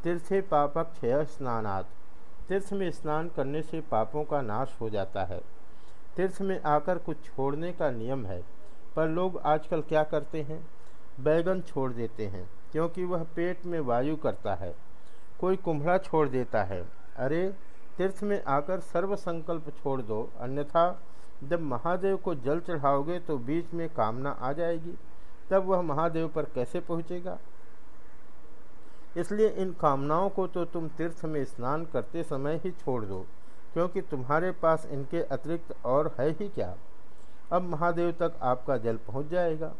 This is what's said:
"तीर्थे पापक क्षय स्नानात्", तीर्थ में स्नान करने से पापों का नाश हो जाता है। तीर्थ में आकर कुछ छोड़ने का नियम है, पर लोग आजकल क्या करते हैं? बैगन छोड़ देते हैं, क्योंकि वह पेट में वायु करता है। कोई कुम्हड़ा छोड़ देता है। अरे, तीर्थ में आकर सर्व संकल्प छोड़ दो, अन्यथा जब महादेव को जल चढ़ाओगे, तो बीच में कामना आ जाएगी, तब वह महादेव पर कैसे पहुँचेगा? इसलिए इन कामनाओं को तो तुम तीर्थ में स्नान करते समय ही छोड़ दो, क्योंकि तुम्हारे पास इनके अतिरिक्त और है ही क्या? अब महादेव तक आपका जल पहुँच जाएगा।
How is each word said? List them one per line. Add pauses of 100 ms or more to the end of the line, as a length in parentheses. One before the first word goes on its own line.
"तीर्थे
पापक
क्षय
स्नानात्", (640)
तीर्थ
में
स्नान
करने
से
पापों
का
नाश
हो
जाता
है। (760)
तीर्थ
में
आकर
कुछ
छोड़ने
का
नियम
है, (520)
पर
लोग
आजकल
क्या
करते
हैं? (520)
बैगन
छोड़
देते
हैं, (220)
क्योंकि
वह (120)
पेट
में
वायु
करता
है। (640)
कोई
कुम्हड़ा
छोड़
देता
है। (300)
अरे, (440)
तीर्थ
में
आकर
सर्व
संकल्प
छोड़
दो, (100)
अन्यथा (420)
जब
महादेव
को
जल
चढ़ाओगे,
तो
बीच
में
कामना
आ
जाएगी, (560)
तब
वह
महादेव
पर
कैसे
पहुँचेगा? (1800)
इसलिए
इन
कामनाओं
को
तो
तुम
तीर्थ
में
स्नान
करते
समय
ही
छोड़
दो, (480)
क्योंकि
तुम्हारे
पास
इनके
अतिरिक्त
और
है
ही
क्या? (760)
अब
महादेव
तक
आपका
जल
पहुँच
जाएगा।